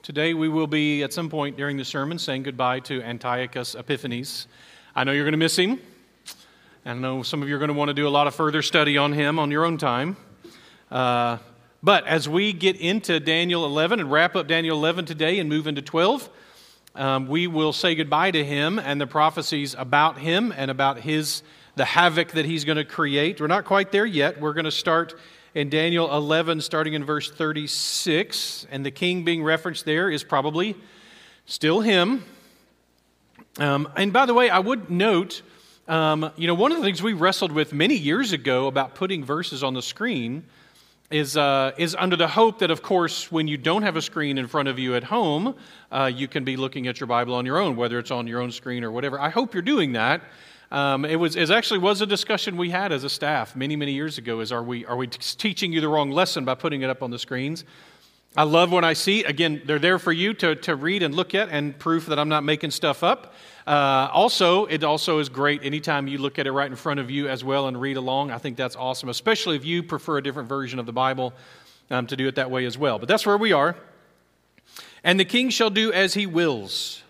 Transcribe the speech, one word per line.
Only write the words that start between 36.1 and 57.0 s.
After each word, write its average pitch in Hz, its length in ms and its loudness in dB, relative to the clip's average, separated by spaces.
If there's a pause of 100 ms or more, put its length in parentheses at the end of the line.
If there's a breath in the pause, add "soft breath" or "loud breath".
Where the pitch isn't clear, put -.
you 165 100 -4
know, 170 80 4
one 226 180 4
of 339 60 2
the 302 60 -2
things 185 180 0
we 220 120 0
wrestled 185 380 2
with 147 220 0
many 180 220 4
years 190 380 0
ago 131 340 2
about 135 260 -2
putting 185 320 -4
verses 143 380 -6
on 131 100 -2
the 127 80 -6
screen 151 600 -6 (680 soft breath)
is, 151 260 -2
uh, 135 400 4
is 165 220 -2
under 175 200 2
the 165 100 4
hope 220 320 4
that, 180 100 2
of 160 140 -2
course, - 480 0
when 160 160 0
you 147 100 -2
don't 160 240 2
have 190 140 0
a 160 60 0
screen 147 360 -4
in 127 80 -2
front 139 240 0
of 123 80 -4
you 127 180 -2
at 120 100 -2
home, 208 500 0 (360 loud breath)
uh, 131 220 0
you 131 140 -6
can 135 160 -6
be 131 120 -2
looking 131 300 -4
at 123 140 -6
your 135 80 -6
Bible 120 260 0
on 123 140 -2
your 139 100 0
own, 165 200 0
whether 120 200 -2
it's 120 140 -6
on 120 160 -4
your 120 140 -4
own 123 100 -6
screen 123 320 -8
or 110 80 -6
whatever. 135 280 -6
I 147 100 0
hope 226 260 -2
you're 175 80 -2
doing 185 300 2
that. 120 280 2 (480 loud breath)
Um, 139 360 0
it 160 100 -2
was, 165 220 0
it 165 120 2
actually 220 280 2
was 196 240 2
a 214 40 2
discussion 196 520 -2
we 175 140 -2
had 185 200 -2
as 135 140 -2
a 139 40 -6
staff 143 460 -2
many, 143 220 -2
many 143 160 -2
years 147 240 -6
ago, 113 240 -6
is 110 100 -6
are 120 100 -2
we, 120 240 -6
are 120 120 -4
we 127 100 -4
t-, - 100 -12 (200)
teaching 190 340 -2
you 160 80 2
the 156 80 0
wrong 147 240 2
lesson 175 320 0
by 127 120 0
putting 147 260 -4
it 131 80 -2
up 131 120 -4